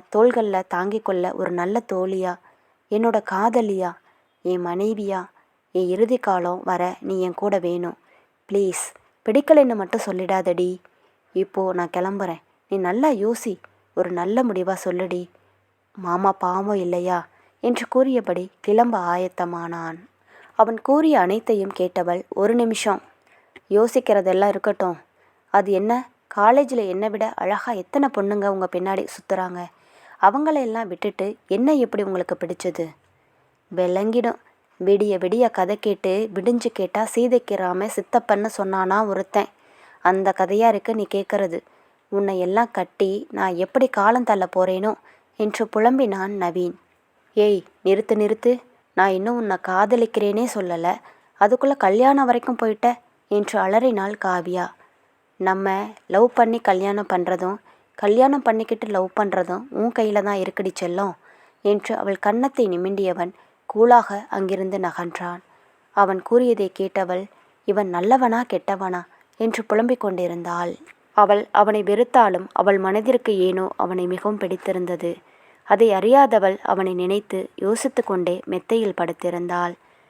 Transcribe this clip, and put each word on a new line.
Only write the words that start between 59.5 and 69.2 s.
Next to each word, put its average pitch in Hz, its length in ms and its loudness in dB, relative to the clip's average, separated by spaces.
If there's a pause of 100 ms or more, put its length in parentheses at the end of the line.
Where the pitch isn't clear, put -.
உன் 233 300 -2
கையில 208 220 0
தான் 202 160 -2
இருக்குடி 185 340 -4 (100)
செல்லம்" 180 320 -2 (480)
என்று 208 340 0
அவள் 196 220 -4
கன்னத்தை 233 500 0
நிமிண்டியவன் 185 640 -4 (340)
கூலாக 220 640 4
அங்கிருந்து 190 480 -4
நகன்றான். 175 640 -6 (520)
அவன் 190 300 2
கூறியதை 226 580 2
கேட்டவள், 185 460 -4 (400)
"இவன் 196 240 0
நல்லவனா 233 540 2 (100)
கெட்டவனா?" 185 480 -4 (360)